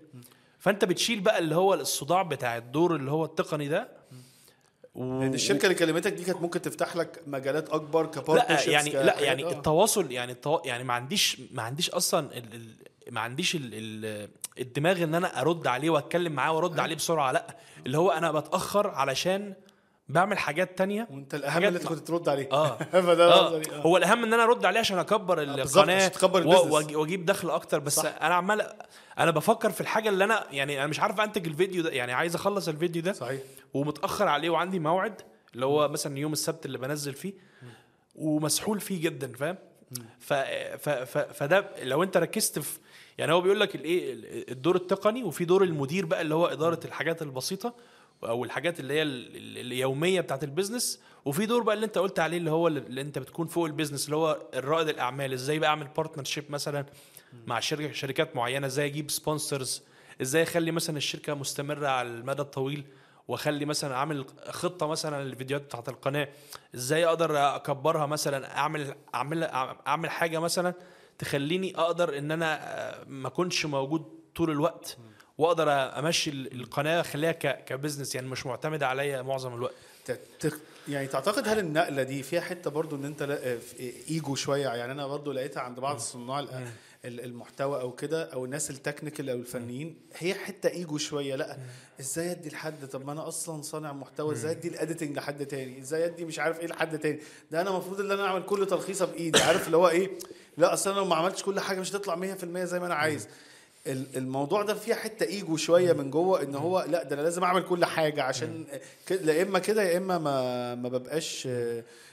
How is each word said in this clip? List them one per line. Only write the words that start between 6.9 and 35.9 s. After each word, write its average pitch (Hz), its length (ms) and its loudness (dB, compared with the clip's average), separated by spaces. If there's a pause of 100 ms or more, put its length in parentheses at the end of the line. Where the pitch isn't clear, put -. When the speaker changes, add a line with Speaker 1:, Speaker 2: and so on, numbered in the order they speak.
Speaker 1:
لك 160 300 -4
مجالات 139 420 -2
أكبر 156 340 2
Speaker 2:
لا، 156 80 -2
Speaker 1:
كبارتنرشيبس، 147 580 4
Speaker 2:
يعني، 147 220 4
لا، 139 160 0
Speaker 1:
كحاجات، - 160 4
Speaker 2:
يعني 139 220 0
Speaker 1:
آه. 170 80 -4
Speaker 2:
التواصل، 160 600 2
يعني 123 220 -4
التوا-، 147 320 -2
يعني 123 180 -4
ما 127 100 0
عنديش، 131 460 0 (120)
ما 120 100 -6
عنديش 143 280 -4
أصلا 170 480 0
ال-، 117 160 -14
ال-، - 580 -18
ما 113 80 -4
عنديش 131 340 -2
ال-، 165 60 -2 (120)
ال-، 107 560 -8 (300)
الدماغ 147 460 2
إن 156 100 0
أنا 170 260 0
أرد 151 260 2
عليه 131 240 2
وأتكلم 160 420 2
معاه 143 200 2
وأرد 160 180 2
Speaker 1:
أيوة. 156 120 0
Speaker 2:
عليه 151 140 0
بسرعة، 147 360 0
لا. - 240 -2 (300)
اللي 135 120 0
هو 180 120 6
أنا 165 220 2
بتأخر 185 580 0
علشان 175 640 0 (540)
بعمل 180 300 4
حاجات 180 400 -2
تانية. 202 320 0
Speaker 1:
وأنت 139 240 -12
الأهم 143 160 -2
Speaker 2:
حاجات 175 180 4
Speaker 1:
اللي 175 120 2
أنت 151 100 -4
Speaker 2:
ما 165 60 -2
Speaker 1:
كنت 143 120 -10
ترد 160 200 0
عليه. 139 240 0
Speaker 2:
آه. 139 240 4 (100)
Speaker 1:
<laughs> - 60 -12
فده 175 400 10
Speaker 2:
آه. 175 160 10 (100)
Speaker 1:
قصدي، 156 160 -6
آه. 147 60 -8
Speaker 2:
هو 165 160 6
الأهم 196 280 6
إن 220 100 4
أنا 233 80 6
أرد 233 220 6
عليه 196 160 6
عشان 214 180 2
أكبر 175 440 2
Speaker 1:
آه، - 20 0 (120)
بالظبط، 131 220 2
Speaker 2:
القناة 180 180 10
Speaker 1:
عشان 190 160 6
تكبر 185 260 6
Speaker 2:
و-، 175 40 6
Speaker 1:
البيزنس. 170 300 8
Speaker 2:
وأج-، 151 240 2
وأجيب 160 280 0
دخل 175 260 0
أكتر، 165 280 0
بس 143 160 -2
Speaker 1:
صح. 156 260 0
Speaker 2:
أنا 160 140 4
عمال، 196 320 2 (520)
أنا 156 120 6
بفكر 208 400 4
في 190 100 -6
الحاجة 220 280 0
اللي 196 160 4
أنا، 214 260 2
يعني 139 280 -2
أنا 139 80 2
مش 143 140 -2
عارف 202 200 0
أنتج 214 260 0
الفيديو 175 360 0
ده، 160 80 0
يعني 123 220 -2
عايز 165 220 0
أخلص 185 340 0
الفيديو 160 340 -2
ده 180 100 -2
Speaker 1:
صحيح. 135 280 -6 (340)
Speaker 2:
ومتأخر 151 540 0
عليه 151 220 2
وعندي 175 280 2
موعد 185 420 0 (340)
اللي 123 120 -2
هو 147 200 4
Speaker 1:
مم. 143 60 0